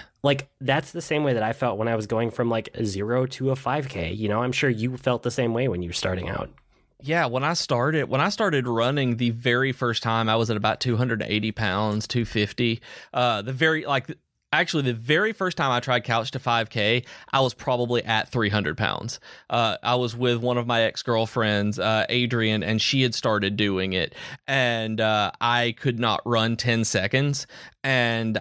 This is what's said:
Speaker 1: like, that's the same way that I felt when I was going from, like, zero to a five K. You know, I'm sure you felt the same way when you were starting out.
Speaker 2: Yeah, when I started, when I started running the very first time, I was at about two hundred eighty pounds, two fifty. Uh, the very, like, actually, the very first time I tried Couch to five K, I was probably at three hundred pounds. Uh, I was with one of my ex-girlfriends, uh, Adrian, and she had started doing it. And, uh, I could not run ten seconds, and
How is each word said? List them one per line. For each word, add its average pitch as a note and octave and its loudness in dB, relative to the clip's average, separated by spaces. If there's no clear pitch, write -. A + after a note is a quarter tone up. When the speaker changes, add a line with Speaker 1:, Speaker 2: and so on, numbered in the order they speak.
Speaker 1:
like, C#3 2
that's C3+ 0
the E3+ -6
same D3+ 0
way C#3 2
that A2+ 2
I A2+ 0
felt A2+ -2
when A2 0
I A2+ 0
was G#2+ -4
going A2+ 0
from, A#2 -2
like, A2+ -2
zero G#2+ 0
to C3 -2
a C3 0
five C3+ -2
K. F2 -6
You G#2+ -2
know, G#2+ 2
I'm B2 0
sure C#3 2
you A#2+ -2
felt B2 0
the A#2+ -2
same A#2 0
way B2+ 0
when F2+ -2
you F2 -6
were F2 -8
starting F#2 -2
out. - -6
Speaker 2:
Yeah, D3+ 0
when B2+ -2
I E3 0
started, C#3+ 0
when C3 2
I E3+ 2
started D#3 0
running B2 2
the A#2+ 2
very B2 0
first A#2+ -2
time, A2+ 0
I A2 4
was A2+ 2
at G#2+ 2
about G#2 0
two B2 0
hundred A#2 0
eighty G#2+ 0
pounds, G#2+ 0
two A#2+ 0
fifty. A2+ -2
Uh, A#2+ 0
the A#2+ -6
very, D#3 2
like, C3+ -2
actually, D#3 2
the B2 2
very D3+ 0
first F#3 -4
time C3+ 0
I A#2+ 2
tried B2 0
Couch A2+ 0
to C3+ -6
five A#2 0
K, A2+ 2
I C3+ 4
was B2+ 2
probably B2 0
at A2 0
three A2 0
hundred F#2+ 0
pounds. E2 -4
Uh, A#2 0
I B2 2
was A#2+ 0
with A#2+ 2
one A#2+ 0
of A#2+ -2
my A#2 4
ex-girlfriends, A2 0
uh, A2 2
Adrian, A2+ 0
and A2 0
she C3+ 2
had B2 0
started G#2 0
doing F#2+ 0
it. F2+ -2
And, A#2 0
uh, G#2+ 2
I A#2+ 2
could B2 0
not A2+ 0
run A2+ 2
ten A2+ 2
seconds, C3 0
and A#2 0